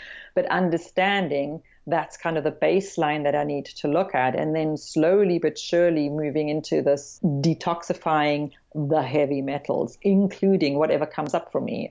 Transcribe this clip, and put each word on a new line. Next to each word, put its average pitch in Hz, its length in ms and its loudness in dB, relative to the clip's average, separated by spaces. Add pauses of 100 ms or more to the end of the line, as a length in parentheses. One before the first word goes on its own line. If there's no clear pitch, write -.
(340)
but 180 120 2
understanding 170 1160 0 (240)
that's 151 320 -4
kind 165 180 -4
of 147 80 -2
the 151 80 0
baseline 156 720 0
that 143 100 2
I 147 100 0
need 143 200 -4
to - 240 -6
look 175 260 0
at. 131 240 2
And 156 160 -2
then 156 220 -2
slowly 175 600 2
but 156 200 -2
surely 170 520 2
moving 151 400 -2
into 151 320 -2
this 143 420 0
detoxifying 151 1300 0 (240)
the 151 280 0
heavy 139 380 0
metals, - 600 -4
including 190 760 4
whatever 147 280 2
comes 151 280 -6
up 165 160 -4
for 139 120 -2
me, 151 280 -6